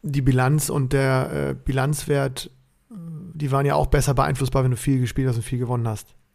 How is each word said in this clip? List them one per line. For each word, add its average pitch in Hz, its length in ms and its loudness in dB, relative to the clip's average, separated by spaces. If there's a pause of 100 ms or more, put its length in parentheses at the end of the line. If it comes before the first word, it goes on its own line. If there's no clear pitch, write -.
die 143 200 -2
Bilanz 131 480 4
und 135 240 0
der, 139 580 2
äh, - 20 -2
Bilanzwert, 139 960 -2 (400)
die 165 640 -8
waren 139 140 2
ja 147 100 2
auch 147 120 2
besser 143 260 2
beeinflussbar, 135 500 0
wenn 127 80 2
du 123 60 -2
viel 135 220 0
gespielt 127 280 0
hast 120 100 0
und 117 60 -4
viel 123 160 -4
gewonnen 120 280 -2
hast. - 280 -8 (200)